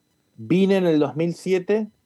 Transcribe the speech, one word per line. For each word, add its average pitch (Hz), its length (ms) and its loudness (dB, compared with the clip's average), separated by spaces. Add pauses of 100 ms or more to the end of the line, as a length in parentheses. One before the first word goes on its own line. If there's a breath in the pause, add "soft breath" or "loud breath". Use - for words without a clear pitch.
(360)
vine 185 400 0
en 185 100 0
el 156 140 2
dos 143 160 -2
mil 165 180 -2
siete, 185 540 -2 (180)